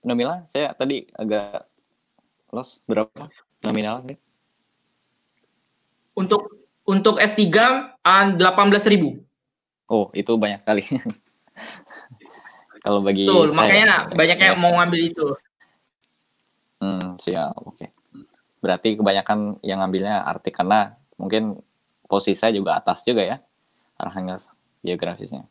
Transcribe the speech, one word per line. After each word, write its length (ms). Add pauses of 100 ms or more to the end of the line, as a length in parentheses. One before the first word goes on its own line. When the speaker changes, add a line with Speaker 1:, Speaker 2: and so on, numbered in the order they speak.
Speaker 1:
Nomila? 480
Saya 220
tadi 400
agak 560 (800)
lost. 380
Berapa 400 (340)
nominal 460
sih? 100 (2000)
Speaker 2:
Untuk, 320 (380)
untuk 340
S 160
tiga, 640
eh, 320
delapan 400
belas 160
ribu. 320 (640)
Speaker 1:
Oh, 320
itu 160
banyak 320
kali. 160
<laughs> 2000
Kalau 220
bagi 240
Speaker 2:
Betul, 240
Speaker 1:
saya, 20
Speaker 2:
makanya 320
Speaker 1:
ya, 120 (180)
Speaker 2:
banyak 240
yang 180
Speaker 1:
saya 60
Speaker 2:
mau 160
ngambil 240
itu. 240 (1500)
Speaker 1:
Hmm, 400
siap, 400
oke. 260 (760)
Berarti 340
kebanyakan 640
yang 220
ngambilnya 420
Arctic 320
karena 400 (200)
mungkin 400 (520)
posisi 280
saya 160
juga 240
atas 280
juga 160
ya, 160 (640)
Arhangels 480 (320)
geografisnya. 680